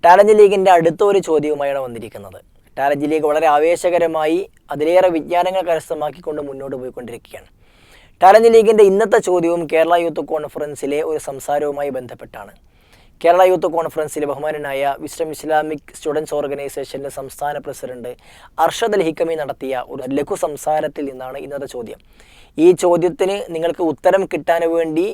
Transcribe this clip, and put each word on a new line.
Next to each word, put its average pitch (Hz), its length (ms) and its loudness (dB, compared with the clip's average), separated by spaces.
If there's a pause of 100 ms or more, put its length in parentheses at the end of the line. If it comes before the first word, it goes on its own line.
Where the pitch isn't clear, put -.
ടാലന്റ് 202 360 8
ലീഗിൻ്റെ 190 360 6
അടുത്ത 165 240 2 (100)
ഒരു 196 180 4
ചോദ്യവുമായാണ് 143 580 -2
വന്നിരിക്കുന്നത്. 107 520 -14 (400)
ടാലന്റ് 143 340 -2
ലീഗ് 151 180 0
വളരെ 156 260 2
ആവേശകരമായി 165 840 0 (360)
അതിലേറെ 175 420 4
വിജ്ഞാനങ്ങൾ 175 540 -2
കരസ്ഥമാക്കിക്കൊണ്ട് 151 800 -6
മുന്നോട്ട് 135 320 -10
പോയിക്കൊണ്ടിരിക്കുകയാണ്. 120 680 -16 (760)
ടാലന്റ് 220 320 8
ലീഗിൻ്റെ 220 380 8
ഇന്നത്തെ 208 360 2
ചോദ്യവും 175 340 0 (120)
കേരള 160 200 4 (120)
യൂത്ത് 156 260 -6
കോൺഫറൻസിലെ 147 760 -6
ഒരു 156 180 -4
സംസാരവുമായി 143 680 -4
ബന്ധപ്പെട്ടാണ്. 117 540 -16 (720)
കേരള 175 280 6
യൂത്ത് 180 240 0
കോൺഫറൻസിലെ 156 560 -6
ബഹുമാനനായ 143 520 -6 (220)
വിസ്ഡം 156 300 -8
ഇസ്ലാമിക് 156 640 -4
സ്റ്റുഡൻസ് 143 400 -6
ഓർഗനൈസേഷൻ്റെ 139 800 -8
സംസ്ഥാന 147 480 -10
പ്രസിഡന്റ് 123 480 -14 (520)
അർഷദ് 208 340 -2
അൽ 190 100 0
ഹിക്കമി 165 320 -4
നടത്തിയ 131 420 -8 (100)
ഒരു 135 100 -12 (160)
ലഘു 147 260 -4
സംസാരത്തിൽ 156 680 -4
നിന്നാണ് 131 360 -14
ഇന്നത്തെ 139 280 -10
ചോദ്യം. 113 260 -14 (580)
ഈ 165 100 8 (140)
ചോദ്യത്തിന് 175 540 0 (180)
നിങ്ങൾക്ക് 170 360 -4
ഉത്തരം 190 320 2 (100)
കിട്ടാൻ 165 300 -2 (140)
വേണ്ടി 165 380 0